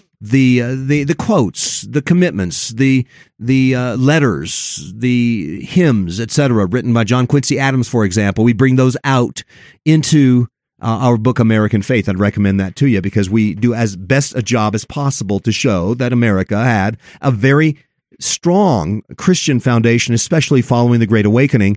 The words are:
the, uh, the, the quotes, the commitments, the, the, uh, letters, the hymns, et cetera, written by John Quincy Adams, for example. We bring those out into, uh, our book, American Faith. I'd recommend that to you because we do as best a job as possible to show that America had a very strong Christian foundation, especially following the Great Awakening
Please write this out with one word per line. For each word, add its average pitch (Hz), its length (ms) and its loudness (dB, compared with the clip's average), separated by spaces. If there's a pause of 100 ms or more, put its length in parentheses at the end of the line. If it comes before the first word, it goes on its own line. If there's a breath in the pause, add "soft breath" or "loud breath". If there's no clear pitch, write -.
(200)
the, 123 420 2
uh, 123 140 -6
the, 135 280 -2
the 151 100 -2
quotes, - 680 -2
the 123 200 -4
commitments, 175 680 -2
the, 131 360 0 (320 soft breath)
the, 131 380 0
uh, 123 220 -4
letters, 123 1000 -2
the 117 680 -2
hymns, 110 540 0
et 113 120 -8
cetera, 123 340 2
written 117 280 -2
by 113 100 2
John 123 240 0
Quincy 139 320 0
Adams, 131 300 0
for 113 160 0
example. 101 380 0
We 120 100 4
bring 127 240 2
those 127 260 2
out 131 400 -2 (420 loud breath)
into, 143 600 4 (340)
uh, - 40 -12
our 117 320 0
book, 113 220 0
American 110 420 2
Faith. 110 260 -2
I'd 95 120 -2
recommend 98 400 0
that 95 180 -6
to 143 100 2
you 104 140 2
because 98 280 -2
we 107 240 0
do 113 220 -2
as 110 220 -2
best 131 380 -2
a 127 60 -2
job 107 340 -4
as 107 100 -6
possible 110 560 -4
to 113 100 -2
show 101 440 -2
that 123 180 -2
America 107 500 0
had 110 340 0 (240 loud breath)
a - 80 0
very 139 480 2 (420 soft breath)
strong 135 840 0 (160)
Christian 156 420 0
foundation, 117 540 2
especially 135 480 0
following 120 400 2
the 113 60 2
Great 104 180 2
Awakening 107 520 2